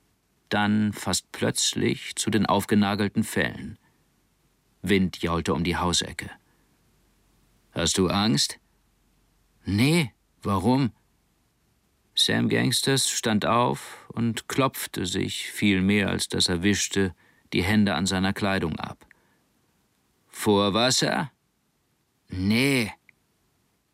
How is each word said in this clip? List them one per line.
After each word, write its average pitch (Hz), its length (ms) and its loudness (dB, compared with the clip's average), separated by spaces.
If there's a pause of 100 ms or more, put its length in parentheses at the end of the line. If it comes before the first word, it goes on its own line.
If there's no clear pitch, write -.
(500)
dann 104 420 0
fast - 400 -4
plötzlich - 840 -2
zu - 120 -4
den 104 160 2
aufgenagelten 104 800 0
Fellen. 71 540 -4 (1040)
Wind 95 400 0
jaulte 85 320 0
um 82 100 -2
die 87 120 0
Hausecke. 87 540 -2 (1400)
"Hast - 260 0
du 92 100 4
Angst?" - 520 0 (1040)
"Nee, 127 480 2 (300)
warum?" 113 500 2 (1200)
Sam 117 340 0
Gangsters 123 640 0
stand 107 340 -2
auf 120 640 -2
und 113 400 -4
klopfte - 580 -2
sich, 95 440 -4
viel 101 300 2
mehr 98 300 2
als 92 180 -4
dass 90 200 0
er 87 140 -2
wischte, 98 520 0 (380)
die 90 120 0
Hände 101 300 2
an 90 120 0
seiner 95 260 0
Kleidung 95 460 -2
ab. - 260 -12 (1200)
"Vor 101 460 2
Wasser?" 127 580 0 (960)
"Nee." 110 640 0 (1000)